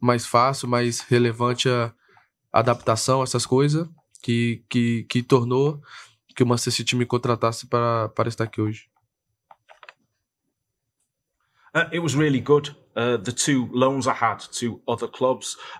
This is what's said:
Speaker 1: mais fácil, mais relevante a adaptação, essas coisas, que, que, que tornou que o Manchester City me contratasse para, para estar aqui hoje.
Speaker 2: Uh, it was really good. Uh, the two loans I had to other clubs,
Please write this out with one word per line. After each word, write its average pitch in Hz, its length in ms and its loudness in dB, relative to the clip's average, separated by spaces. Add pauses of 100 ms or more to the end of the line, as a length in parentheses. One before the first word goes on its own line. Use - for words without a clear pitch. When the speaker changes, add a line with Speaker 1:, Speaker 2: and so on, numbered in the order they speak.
Speaker 1:
mais 120 240 2
fácil, 127 440 2
mais 120 320 0
relevante 120 680 0
a 120 240 0 (600)
adaptação, 120 680 2
essas 123 220 -2
coisas, 147 440 0 (340)
que, 117 480 -2
que, 117 340 0
que 123 180 -2
tornou 131 580 2 (540)
que - 80 2
o 123 40 6
Manchester 120 260 0
City 120 240 -2
me 120 100 0
contratasse 117 600 -2
para, 117 440 0
para 117 180 -2
estar 113 160 -4
aqui 110 160 -6
hoje. 107 280 -4 (2750)
Speaker 2:
Uh, 160 160 0
it 165 100 -4
was 151 140 -2
really 147 260 2
good. 147 360 2 (180)
Uh, 120 220 0
the 110 160 -6
two 127 400 0
loans 131 340 2
I 127 60 0
had 110 280 -2 (200)
to 117 260 -6
other 117 220 -4
clubs, - 480 -2 (240)